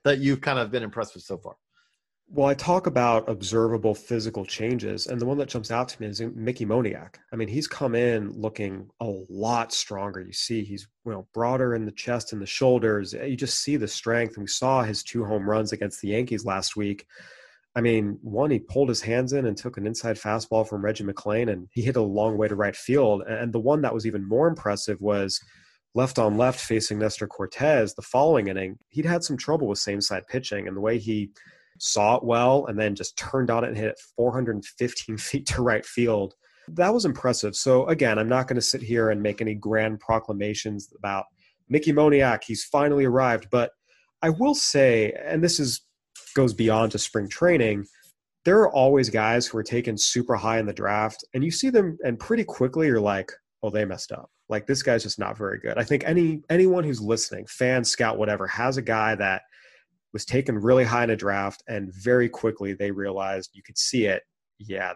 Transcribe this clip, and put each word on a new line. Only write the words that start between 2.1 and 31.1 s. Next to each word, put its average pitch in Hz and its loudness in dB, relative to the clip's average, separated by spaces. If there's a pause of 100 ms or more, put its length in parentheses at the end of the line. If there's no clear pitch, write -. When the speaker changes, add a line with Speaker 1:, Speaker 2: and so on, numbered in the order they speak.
Speaker 2:
Well, 139 4
I 139 2
talk 175 2
about 120 2
observable 110 0
physical 110 -6
changes, 107 -4
and 120 -6
the 120 -2
one 139 0
that 135 -4
jumps 110 -8
out 123 -2
to - -14
me 110 -8
is 104 -8 (120)
Mickey 117 -4
Moniak. 107 -2 (140)
I 113 -12
mean, 113 -4
he's 139 -4
come 127 -2
in 117 0
looking 101 -8 (120)
a 113 -6 (160)
lot 113 -2
stronger. 98 -6
You 92 -16
see 110 -4
he's, 101 -12 (160)
you 117 -8
know, 98 -12
broader 123 0
in 113 -4
the 104 -8
chest 120 -6
and 107 -6
the 98 -8
shoulders. 110 2
You 135 -6
just - -2
see 143 0
the 113 -2
strength, 117 -2
and 104 -10
we 98 -8
saw 131 2
his 107 -4
two 117 -4
home 101 -2
runs 107 0
against 101 -6
the 104 -6
Yankees 113 -2
last 95 -4
week. 101 -4 (680)
I 120 0
mean, 113 2
one, 120 -2
he 123 2
pulled 135 0
his 113 -2
hands 123 -2
in 139 0
and 104 -2
took 123 -12
an 101 -6
inside 113 -4
fastball 110 -2
from 104 -6
Reggie 107 -2
McClain, 104 -2
and 92 -8
he 120 -2
hit 117 0
a 117 4
long 104 0
way 107 2
to 104 -4
right 101 0
field. 117 2
And 113 -4
the 117 0
one 143 2
that 123 0
was 113 -4
even 101 -4
more 123 2
impressive 104 -2
was 101 0 (560)
left 131 0
on 107 4
left 127 2
facing 110 -2
Nestor 107 -2
Cortez 117 0
the - -14
following 131 2
inning. 95 -6 (100)
He'd 151 -4
had 170 0
some 151 -4
trouble 147 -2
with - -2
same 101 -4
side 98 -4
pitching, 104 -6
and 95 -8
the 98 -8
way 113 0
he 107 -4 (480)